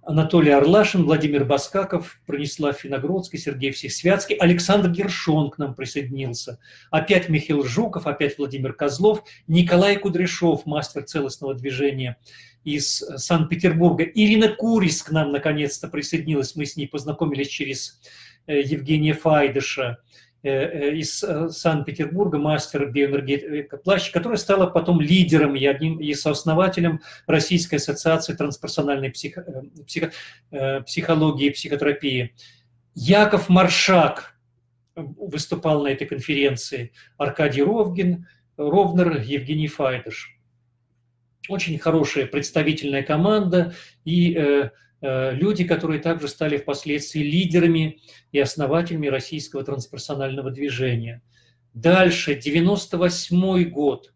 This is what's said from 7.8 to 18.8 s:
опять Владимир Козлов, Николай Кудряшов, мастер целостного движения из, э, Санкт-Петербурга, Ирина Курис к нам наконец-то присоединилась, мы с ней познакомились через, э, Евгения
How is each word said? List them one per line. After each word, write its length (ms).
опять 320
Владимир 340
Козлов, 500
Николай 520
Кудряшов, 680
мастер 380
целостного 500
движения 640
из, 400
э, 160
Санкт-Петербурга, 840
Ирина 440
Курис 560
к 80
нам 200
наконец-то 560
присоединилась, 680
мы 100
с 100
ней 120
познакомились 640
через, 520
э, 140
Евгения 520